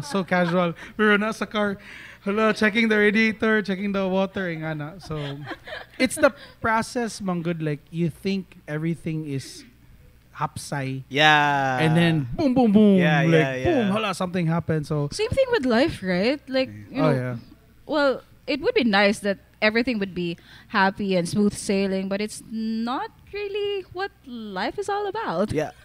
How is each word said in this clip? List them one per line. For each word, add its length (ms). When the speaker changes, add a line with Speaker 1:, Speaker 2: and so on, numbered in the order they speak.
Speaker 1:
So 240
casual. 480
<laughs> 140
We 80
were 120
na 120
sa 160
car, 320
hala, 240
checking 400
the 80
radiator, 640
checking 320
the 120
water, 440
eh, 80
nga 160
na. 140
So, 160
it's 200
the 120
process, 640
Manggod, 400
like, 160
you 200
think 560
everything 600
is 360
hapsay. 720
Speaker 2:
Yeah. 720
Speaker 1:
And 160
then, 180
boom, 180
boom, 180
boom, 280
Speaker 2:
Yeah, 240
Speaker 1:
like, 80
Speaker 2:
yeah, 320
Speaker 1:
boom, 240
Speaker 2:
yeah. 40
Speaker 1:
hala, 220
something 340
happened, 400
so 240
Speaker 3:
Same 200
thing 200
with 140
life, 380
right? 440
Like, 220
you 120
Speaker 1:
Oh, 80
Speaker 3:
know, 40
Speaker 1:
yeah. 200
Speaker 3:
well, 360
it 140
would 140
be 120
nice 400
that 100
everything 380
would 140
be 240
happy 460
and 140
smooth 240
sailing, 560
but 120
it's 300
not 600
really 600
what 180
life 520
is 120
all 180
about. 460
Speaker 2:
Yeah, 180